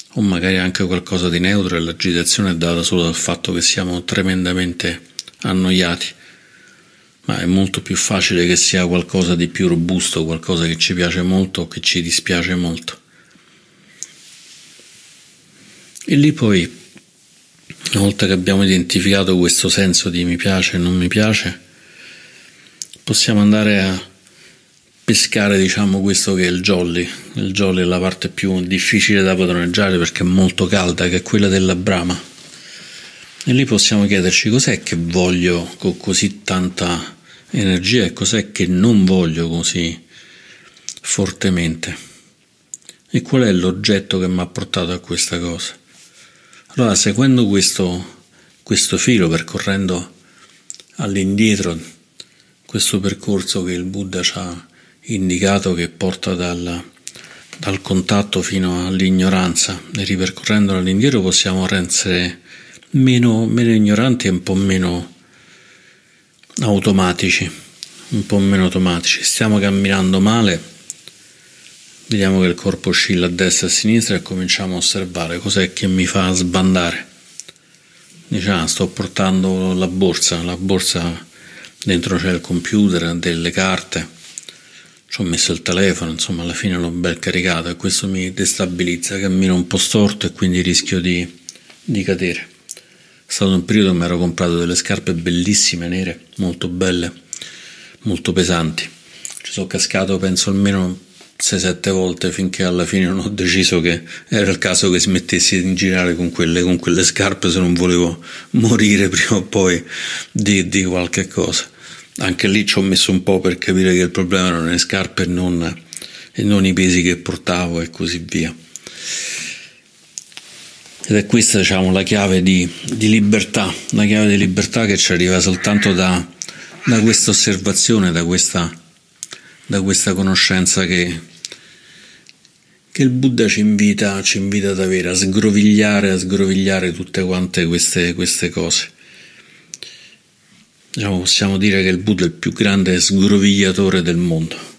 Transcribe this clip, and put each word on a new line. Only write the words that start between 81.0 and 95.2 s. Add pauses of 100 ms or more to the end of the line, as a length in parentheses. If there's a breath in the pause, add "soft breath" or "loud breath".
dentro
c'è
il
computer,
delle
carte, (920 loud breath)
ci
ho
messo
il
telefono",
insomma
alla
fine
l'ho
bel
caricato
e
questo
mi
destabilizza,
cammino
un
po'
storto
e
quindi
rischio
di, (420 loud breath)
di
cadere. (800 loud breath)
È
stato
un
periodo
che
mi
ero
comprato
delle
scarpe
bellissime,